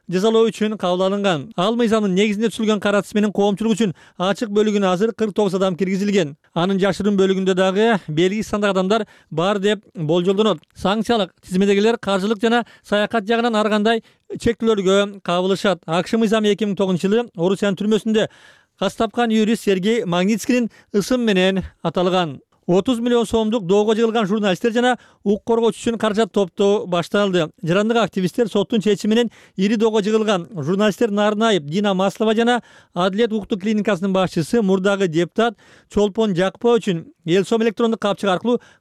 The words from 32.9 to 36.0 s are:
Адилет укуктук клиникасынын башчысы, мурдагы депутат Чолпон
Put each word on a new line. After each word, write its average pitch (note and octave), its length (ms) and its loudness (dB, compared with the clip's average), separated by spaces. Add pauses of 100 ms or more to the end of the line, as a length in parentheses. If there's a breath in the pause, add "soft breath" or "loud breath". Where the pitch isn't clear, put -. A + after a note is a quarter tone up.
Адилет G3 380 0
укуктук G3+ 300 -4
клиникасынын G3+ 500 0
башчысы, F#3+ 500 0
мурдагы G3 460 2
депутат F3 480 0 (360 soft breath)
Чолпон G#3 440 0